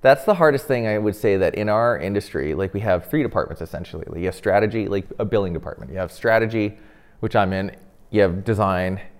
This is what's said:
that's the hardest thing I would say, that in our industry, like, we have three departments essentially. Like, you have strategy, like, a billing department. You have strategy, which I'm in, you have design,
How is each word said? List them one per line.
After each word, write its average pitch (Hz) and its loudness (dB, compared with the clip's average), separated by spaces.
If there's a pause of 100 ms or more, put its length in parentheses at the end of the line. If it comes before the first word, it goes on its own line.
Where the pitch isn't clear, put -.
that's 135 6
the 214 4
hardest 151 2
thing 120 2
I 107 0
would 107 0
say, 101 2
that 92 2
in 104 -2
our 113 2
industry, 78 -2
like, 92 -2
we 101 -4
have 98 0
three 147 0
departments 90 -4
essentially. 85 -10
Like, - -8
you 90 -2
have 90 -4
strategy, 104 2
like, 98 -4 (120)
a - -2
billing 98 0
department. - -10
You 90 -10
have 90 -6
strategy, 110 0 (400)
which - -6
I'm 101 2
in, 95 -4 (360)
you 104 4
have 95 0
design, 95 0 (200)